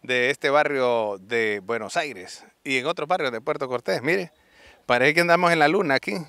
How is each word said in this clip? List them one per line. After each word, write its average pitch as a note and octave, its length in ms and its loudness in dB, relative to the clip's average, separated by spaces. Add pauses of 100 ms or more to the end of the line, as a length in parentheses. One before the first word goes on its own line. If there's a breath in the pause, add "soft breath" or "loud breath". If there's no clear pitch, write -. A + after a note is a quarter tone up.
de B2 260 0
este C#3 220 -2
barrio B2+ 680 0
de G#2 460 -2
Buenos A2 320 -6
Aires B2 480 -8 (180)
y C3+ 140 -2
en B2+ 80 -2
otros D3+ 240 -4
barrios D#3+ 240 -2
de A2+ 80 -6
Puerto C#3+ 280 -4
Cortés. B2+ 340 -4
Mire, E3+ 300 -2 (520 soft breath)
parece B2+ 300 4
que E3+ 80 4
andamos F3 280 4
en E3 80 2
la D3+ 80 6
luna E3 280 2
aquí. D#3 200 -2 (140)